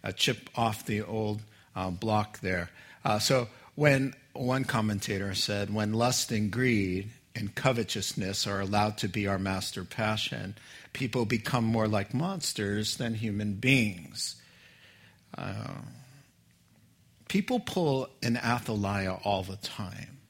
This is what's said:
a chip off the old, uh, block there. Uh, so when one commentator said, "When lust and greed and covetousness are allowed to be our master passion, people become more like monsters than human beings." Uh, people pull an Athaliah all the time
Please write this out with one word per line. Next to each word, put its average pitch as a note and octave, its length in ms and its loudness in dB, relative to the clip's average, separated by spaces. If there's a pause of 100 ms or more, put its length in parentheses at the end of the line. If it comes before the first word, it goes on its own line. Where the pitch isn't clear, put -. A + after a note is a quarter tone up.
a G2 100 -4
chip - 420 0
off A2+ 300 2
the G#2+ 160 0
old, G#2+ 400 -2 (340)
uh, F#2 140 -2
block G#2 520 0
there. F#2 280 0 (340)
Uh, G#2+ 160 4
so B2 280 4 (280)
when C#3 380 6 (200)
one B2+ 320 0
commentator G2+ 680 0
said, G2+ 400 0
"When G#2+ 200 2
lust A#2+ 380 2
and G#2+ 200 2
greed G#2 580 2 (260)
and G#2+ 200 -6
covetousness A2 880 0
are G2+ 140 -2
allowed G#2 380 2
to A2 100 -2
be G2+ 200 -2
our G2 120 0
master F#2+ 440 -2
passion, G#2+ 720 -4 (380)
people B2 320 -2
become A#2 380 0
more A2+ 240 2
like G#2 260 0
monsters A#2 840 -2
than A#2 180 -2
human G#2+ 380 -2
beings." G#2 840 2 (1000)
Uh, G2+ 400 -8 (1500)
people G#3 300 2
pull C#3 500 0 (120)
an A#2+ 160 2
Athaliah G2+ 840 0
all G2 200 0
the F#2+ 140 -8
time G2+ 600 -10 (120)